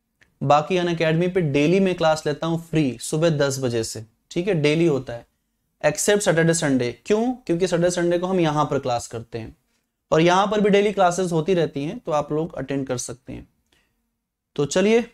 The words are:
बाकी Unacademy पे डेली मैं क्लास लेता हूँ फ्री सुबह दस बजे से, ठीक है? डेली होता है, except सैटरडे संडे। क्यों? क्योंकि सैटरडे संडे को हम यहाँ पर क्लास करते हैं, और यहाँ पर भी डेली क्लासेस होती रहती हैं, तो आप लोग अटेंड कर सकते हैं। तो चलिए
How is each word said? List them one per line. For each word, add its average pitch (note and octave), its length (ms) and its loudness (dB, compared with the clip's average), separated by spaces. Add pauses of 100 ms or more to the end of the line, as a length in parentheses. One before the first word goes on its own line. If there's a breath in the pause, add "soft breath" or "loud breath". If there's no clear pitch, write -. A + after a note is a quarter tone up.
(420)
बाकी D3+ 340 2
Unacademy E3+ 580 0
पे F#3+ 60 0
डेली D3+ 400 2
मैं F#3 140 2
क्लास D#3+ 320 0
लेता D3 200 -4
हूँ E3 240 -4
फ्री C3+ 300 0
सुबह E3 300 0
दस C#3 300 0
बजे A#2 240 -2
से, A2 200 -10 (260)
ठीक F3+ 180 -4
है? G3 60 0
डेली D#3 320 2
होता C3 260 -2
है, A#2 140 -14 (600)
except G3+ 340 0
सैटरडे E3 340 2
संडे। C3 520 -2
क्यों? A3+ 260 0
क्योंकि F3 340 -4
सैटरडे F3 240 2
संडे F3 280 0
को F3 80 -4
हम F#3 140 0
यहाँ D3+ 240 2
पर C#3 140 -2
क्लास A#2+ 280 -4
करते A#2 320 -12
हैं, A2+ 180 -14 (560)
और D#3 80 4
यहाँ F3+ 260 4
पर G#3 140 0
भी G3+ 100 2
डेली G3+ 220 4
क्लासेस F3+ 400 0
होती E3 220 0
रहती D3+ 300 -2
हैं, G3 140 -8
तो E3+ 140 -8
आप D3 200 -2
लोग D#3+ 220 -4
अटेंड C#3 320 -6
कर B2+ 100 -4
सकते - 360 -12
हैं। A#2+ 160 -16 (1080)
तो D3 80 0
चलिए G#3+ 500 2